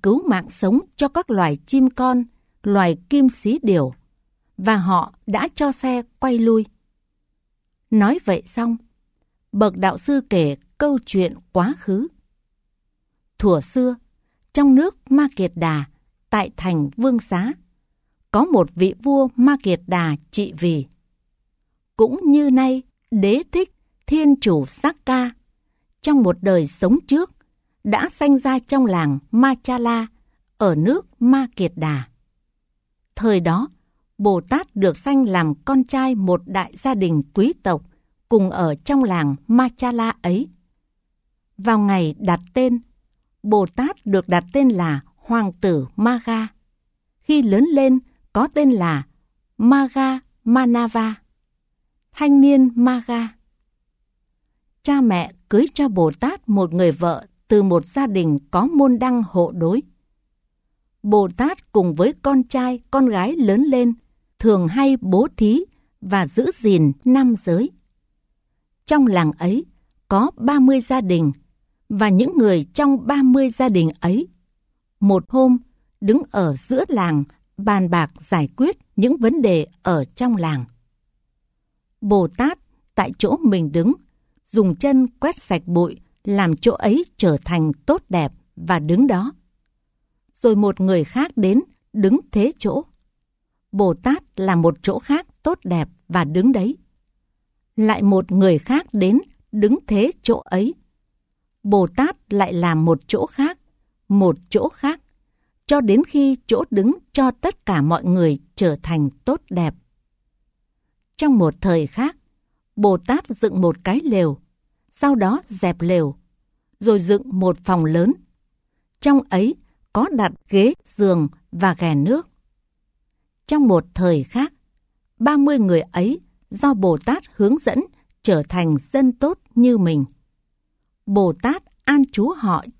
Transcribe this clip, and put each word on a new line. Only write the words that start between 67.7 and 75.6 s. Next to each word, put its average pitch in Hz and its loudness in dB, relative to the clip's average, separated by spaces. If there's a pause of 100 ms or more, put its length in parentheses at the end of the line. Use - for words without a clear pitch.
Trong 294 2
làng 175 2
ấy, 202 -2 (440)
có 208 2
ba 277 0
mươi 262 4
gia 262 -2
đình, 170 0 (560)
và 214 0
những 226 2
người 190 4
trong 277 0
ba 277 0
mươi 262 4
gia 254 -2
đình 175 2 (100)
ấy, 202 -2 (720)
một 196 2
hôm, 254 4 (420)